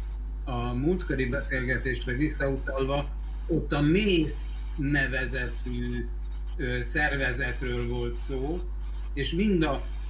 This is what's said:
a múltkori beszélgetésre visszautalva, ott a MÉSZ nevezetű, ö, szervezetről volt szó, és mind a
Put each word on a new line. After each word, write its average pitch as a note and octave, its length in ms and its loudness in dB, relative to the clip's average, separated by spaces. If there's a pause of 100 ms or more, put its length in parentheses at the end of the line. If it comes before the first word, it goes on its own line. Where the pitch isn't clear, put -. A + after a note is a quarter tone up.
(440)
a B2 300 -2
múltkori C3+ 520 2
beszélgetésre B2+ 880 0
visszautalva, C#3 960 0 (380)
ott D#3+ 260 0
a C#3+ 80 4
MÉSZ E3 600 4 (340)
nevezetű, B2 1300 0 (500)
ö, B2 260 0
szervezetről B2+ 1040 0
volt A#2+ 400 -2
szó, C#3 320 -2 (540)
és C#3 180 -2
mind F#3 320 4
a - 200 2 (260)